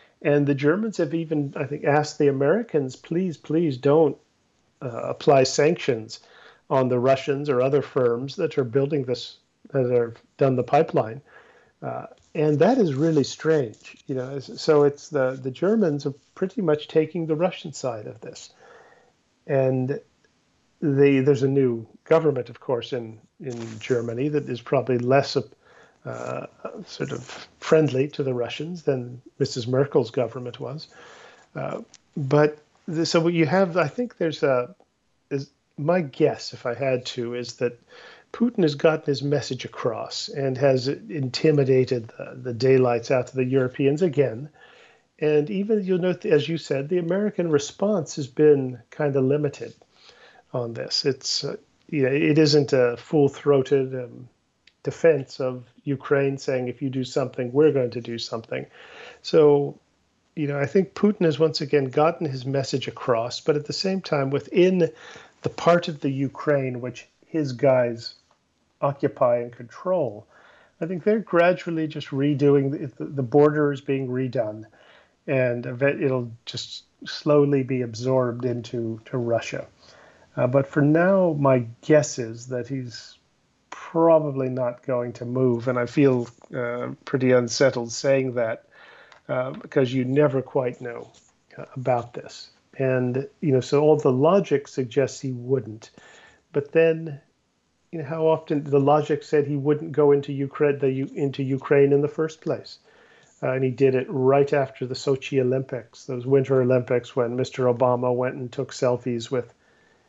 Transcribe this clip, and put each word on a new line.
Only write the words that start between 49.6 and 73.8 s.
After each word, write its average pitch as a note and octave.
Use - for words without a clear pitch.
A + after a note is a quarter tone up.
on A#2
this. -
It's, -
uh, -
you D3
know, B2
it D3+
isn't D3
a A#2+
full-throated, C#3
um, B2
defense C#3+
of B2+
Ukraine C#3
saying, B2+
"If B2
you C#3
do B2+
something, B2+
we're D3
going B2+
to A#2+
do A#2
something." B2
So, D3
you D3
know, C#3+
I C#3
think -
Putin G3+
has D3
once D#3
again C#3+
gotten D#3
his C3
message C3+
across, A#2+
but D3+
at D3
the D3
same F#3+
time, C#3
within F3
the -
part F3
of D3+
the C#3
Ukraine C3+
which B2
his D3
guys A#2+
occupy C#3
and A#2+
control, B2
I E3
think F3
they're G#3+
gradually E3+
just D3+
redoing, C#3
the, D3+
the, D#3
the C#3
border D3
is C3+